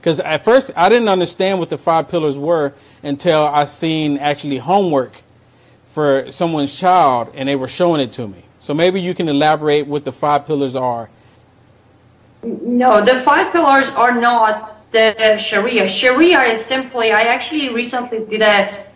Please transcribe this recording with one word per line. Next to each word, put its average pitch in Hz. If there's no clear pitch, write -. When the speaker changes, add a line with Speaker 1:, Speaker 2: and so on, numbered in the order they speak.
Speaker 1:
'Cause 165
at 156
first, 254
I 175
didn't 226
understand 185
what 165
the 160
five 165
pillars 151
were 147
until 151
I 147
seen 156
actually 143
homework 147
for 139
someone's 151
child, 156
and 135
they 139
were 131
showing 170
it 123
to 120
me. 98
So -
maybe 180
you 180
can 170
elaborate 151
what 147
the 131
five 147
pillars 139
are. 123
Speaker 2:
No, 233
the 254
five 302
pillars 269
are 240
not 220
the 220
Sharia. 208
Sharia 269
is 220
simply, 254
I 214
actually 262
recently 240
did 214
a 208